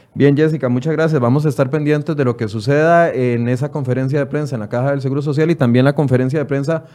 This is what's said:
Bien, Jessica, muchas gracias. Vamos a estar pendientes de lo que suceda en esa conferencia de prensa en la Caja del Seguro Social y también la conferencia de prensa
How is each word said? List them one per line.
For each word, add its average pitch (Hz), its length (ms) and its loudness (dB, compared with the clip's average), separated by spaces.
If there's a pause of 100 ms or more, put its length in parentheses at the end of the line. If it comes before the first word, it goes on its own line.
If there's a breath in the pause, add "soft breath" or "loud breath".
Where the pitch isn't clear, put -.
(140 soft breath)
Bien, 143 240 4
Jessica, 156 320 0
muchas 127 240 -2
gracias. 156 260 0
Vamos 127 260 2
a 151 40 2
estar 131 200 0
pendientes 147 460 -2
de 147 80 0
lo 120 140 0
que 113 100 -4
suceda 147 640 2
en 120 360 0
esa 127 220 -2
conferencia 131 480 -2
de 139 80 -2
prensa 143 280 -4
en 110 60 -6
la 104 80 -10
Caja 127 220 -2
del 139 100 -2
Seguro 135 200 -2
Social 151 300 0
y 165 40 2
también 123 280 4
la 143 100 2
conferencia 131 460 0
de 147 60 -2
prensa 143 500 -4